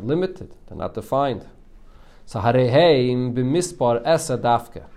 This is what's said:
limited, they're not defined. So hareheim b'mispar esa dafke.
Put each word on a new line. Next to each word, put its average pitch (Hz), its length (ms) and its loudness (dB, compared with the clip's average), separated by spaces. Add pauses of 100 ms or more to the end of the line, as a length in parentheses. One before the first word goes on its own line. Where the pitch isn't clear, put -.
limited, 104 520 -6 (140)
they're 80 100 -16
not 87 160 -8
defined. 127 520 -4 (800)
So - 160 -8
hareheim 127 920 2
b'mispar 127 720 0
esa 147 340 0
dafke. - 460 -2 (140)